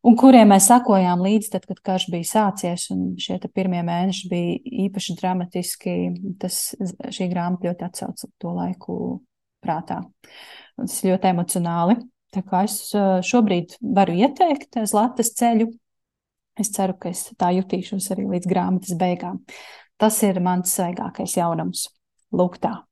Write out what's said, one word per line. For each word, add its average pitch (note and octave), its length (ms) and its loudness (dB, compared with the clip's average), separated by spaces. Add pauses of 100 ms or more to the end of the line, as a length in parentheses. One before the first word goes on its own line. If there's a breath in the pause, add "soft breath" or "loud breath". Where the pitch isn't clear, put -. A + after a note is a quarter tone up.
un A#3+ 120 8
kuriem B3 320 10
mēs G3 220 8
sakojām G3 500 6
līdzi G3+ 300 0
tad, - 160 -6
kad - 160 -10
karš F#3 280 -4
bija E3+ 140 -4
sācies, G3 640 -2
un F#3 260 -4
šie F3+ 240 -8
te - 80 -10
pirmie F#3 340 -2
mēneši F3+ 480 -2
bija F3 600 -4
īpaši F#3+ 300 -6
dramatiski. F3+ 1160 -6
Tas, - 420 -8
šī F3+ 520 -6
grāmata F3 380 -4
ļoti F3 180 -8
atsauc - 360 -12 (140)
to E3+ 100 -10
laiku F3+ 720 -6 (440)
prātā. E3 400 -6 (760 loud breath)
Un - 80 -6
tas - 160 -8
ir F#3+ 140 2
ļoti F#3+ 160 2
emocionāli. F3 640 0 (400)
Tā F#3+ 80 -2
kā F#3 220 0
es, - 280 -8
eh, F#3+ 300 2
šobrīd G3 560 0
varu G3 320 2
ieteikt, C#4+ 640 0
eh, A3+ 80 -2
Zlatas A3 540 0
ceļu. A3+ 320 2 (880)
Es G#3 120 -4
ceru, F#3 280 -2
ka - 100 -10
es - 260 -10
tā F3 220 0
jutīšos F#3+ 560 -4
arī G3 160 -4
līdz F3+ 180 -4
grāmatas F3+ 520 -2
beigām. F3+ 420 -4 (580 loud breath)
Tas A3 240 2
ir F#3+ 180 2
mans F3+ 360 0
svaigākais - 600 -6
jaunums. E3+ 520 -4 (440)
Lūk F3+ 260 0
tā. - 340 -6